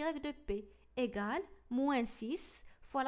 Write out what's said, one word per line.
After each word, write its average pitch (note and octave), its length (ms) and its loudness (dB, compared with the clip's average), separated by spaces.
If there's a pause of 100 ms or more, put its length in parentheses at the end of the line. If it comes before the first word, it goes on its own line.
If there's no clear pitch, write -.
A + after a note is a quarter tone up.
(260)
de D4 60 0 (140)
p, - 40 0 (460)
égale B3 480 0 (260)
moins C4 340 4
six - 600 -4 (180)
fois C4+ 260 0